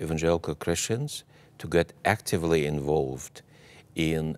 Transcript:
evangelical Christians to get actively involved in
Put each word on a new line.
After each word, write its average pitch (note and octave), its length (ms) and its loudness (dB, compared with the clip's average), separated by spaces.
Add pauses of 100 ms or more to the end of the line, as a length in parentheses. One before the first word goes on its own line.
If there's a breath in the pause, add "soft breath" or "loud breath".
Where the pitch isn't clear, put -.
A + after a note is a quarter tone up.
evangelical E2 540 0
Christians - 680 -2 (320 soft breath)
to - 100 -10
get E2 240 2 (140)
actively E2 600 2
involved C#2+ 760 -2 (520 soft breath)
in D#2 440 0